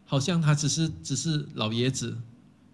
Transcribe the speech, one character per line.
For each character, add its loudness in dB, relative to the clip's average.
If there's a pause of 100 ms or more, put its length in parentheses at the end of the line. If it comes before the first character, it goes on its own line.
好 0
像 2
他 6
只 0
是， 2 (140)
只 -2
是 -2
老 -2
爷 2
子、 -6 (540)